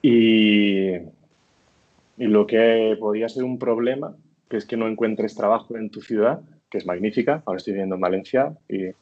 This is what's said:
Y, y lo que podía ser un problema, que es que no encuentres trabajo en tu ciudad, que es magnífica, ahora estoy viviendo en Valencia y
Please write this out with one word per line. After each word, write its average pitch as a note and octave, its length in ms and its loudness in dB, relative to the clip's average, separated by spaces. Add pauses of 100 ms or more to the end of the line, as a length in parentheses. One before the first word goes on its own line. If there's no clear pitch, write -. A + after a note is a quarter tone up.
Y, G#2+ 880 4 (1300)
y B2 100 -4
lo G#2 200 4
que A2+ 540 2
podía G#2+ 280 -2
ser B2+ 160 -6
un B2+ 140 -6
problema, B2+ 560 -2 (360)
que A#2 60 -6
es G#2 100 -6
que A#2+ 100 -8
no A2+ 120 -2
encuentres G#2+ 460 -4
trabajo A2 420 -2
en A2 140 -10
tu G#2+ 120 -14
ciudad, A2+ 380 0 (300)
que G#2+ 80 -6
es F#2 80 -8
magnífica, G#2+ 600 -2
ahora F#2 120 -6
estoy G#2 140 -8
viviendo F#2+ 220 -4
en F2+ 60 -6
Valencia F#2+ 520 -2 (160)
y F#2+ 200 -6 (140)